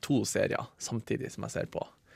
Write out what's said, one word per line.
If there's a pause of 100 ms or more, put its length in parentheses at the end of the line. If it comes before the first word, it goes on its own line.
to
serier (140)
samtidig
som
jeg
ser
på. (300)